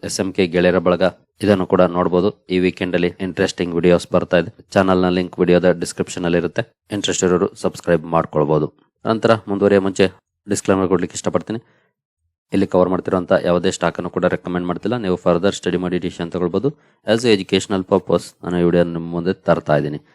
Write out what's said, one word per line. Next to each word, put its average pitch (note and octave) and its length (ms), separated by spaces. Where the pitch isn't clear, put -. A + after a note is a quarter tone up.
ಎಸ್ - 160
ಎಂ F#2+ 120
ಕೆ F#2+ 140
ಗೆಳೆಯರ F2 320
ಬಳಗ, F2 240
ಇದನ್ನು F#2+ 240
ಕೂಡ F2+ 160
ನೋಡ್ಬೋದು. F2+ 680
ಈ F#2 80
ವೀಕೆಂಡ್ F2+ 360
ಅಲ್ಲಿ F2 260
ಇಂಟ್ರೆಸ್ಟಿಂಗ್ F2+ 540
ವಿಡಿಯೋಸ್ E2+ 380
ಬರ್ತಾ F2 260
ಇದೆ. E2 160
ಚಾನಲ್ F#2+ 320
ನ F2+ 60
ಲಿಂಕ್ F2+ 300
ವಿಡಿಯೋದ F2 320
ಡಿಸ್ಕ್ರಿಪ್ಷನ್ F2+ 440
ಅಲ್ಲಿ E2+ 140
ಇರುತ್ತೆ. E2+ 360
ಇಂಟ್ರೆಸ್ಟ್ F#2+ 320
ಇರೋರು F2+ 300
ಸಬ್ಸ್ಕ್ರೈಬ್ E2+ 500
ಮಾಡ್ಕೊಳ್ಬೋದು. D#2 680
ನಂತರ A2+ 280
ಮುಂದುವರಿಯೋ G2+ 460
ಮುಂಚೆ F#2+ 320
ಡಿಸ್ಕ್ಲೇಮರ್ F#2+ 400
ಕೊಡ್ಲಿಕ್ಕೆ F2 280
ಇಷ್ಟಪಡ್ತೀನಿ. F2+ 420
ಇಲ್ಲಿ G2 140
ಕವರ್ F2+ 220
ಮಾಡ್ತಿರೋಂಥ F2+ 440
ಯಾವುದೇ F2 260
ಸ್ಟಾಕ್ E2+ 260
ಅನ್ನು F2 140
ಕೂಡ F2 140
ರೆಕಮೆಂಡ್ F2+ 420
ಮಾಡ್ತಿಲ್ಲ. F2 300
ನೀವು F#2 200
ಫರ್ದರ್ F2+ 380
ಸ್ಟಡಿ F2 220
ಮಾಡಿ F2+ 220
ಡಿಸಿಷನ್ E2+ 340
ತಗೊಳ್ಬೋದು. F#2+ 380
As A2+ 100
a A2+ 120
educational F#2+ 500
purpose - 580
ನಾನು F2 160
ಈ - 20
ವಿಡಿಯೋ F2 220
ನಿಮ್ಮ E2+ 260
ಮುಂದೆ E2+ 220
ತರ್ತಾ D#2 440
ಇದ್ದೀನಿ. D2 220